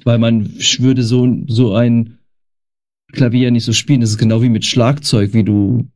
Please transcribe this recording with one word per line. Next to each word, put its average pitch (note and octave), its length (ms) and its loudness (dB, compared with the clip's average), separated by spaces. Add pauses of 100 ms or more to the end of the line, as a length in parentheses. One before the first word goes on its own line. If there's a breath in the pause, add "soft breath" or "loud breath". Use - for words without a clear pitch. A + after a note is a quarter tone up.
weil A#2 120 2
man A2+ 300 0 (100)
sch-, - 240 -2
würde C3 220 2
so, B2 240 0 (200)
so A2 280 0
ein A#2 420 0 (960)
Klavier B2 400 0
nicht A#2 140 0
so A2+ 80 -2
spielen. C3+ 280 0
Das A2+ 80 0
ist G#2+ 80 -2
genau A2+ 240 0
wie B2+ 80 2
mit G#2+ 160 -2
Schlagzeug, A#2 680 0
wie A2 100 2
du, G#2 520 0